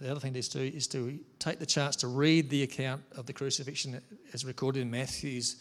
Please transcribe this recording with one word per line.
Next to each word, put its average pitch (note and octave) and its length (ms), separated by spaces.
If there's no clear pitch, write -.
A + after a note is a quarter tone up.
the C3 80
other C#3+ 100
thing C3+ 140
to B2+ 80
do - 180
is C3+ 280
to C3+ 320
take - 220
the D#3 80
chance C#3+ 300
to B2+ 100
read D3 420
the C#3 140
account C3+ 400
of B2 120
the C#3 60
crucifixion C3+ 680
as A#2+ 100
recorded C3+ 380
in A#2+ 80
Matthew's B2 720